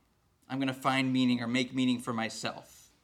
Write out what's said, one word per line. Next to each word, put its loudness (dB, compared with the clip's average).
I'm -4
gonna 0
find 0
meaning 4
or -4
make 0
meaning 2
for -6
myself, -8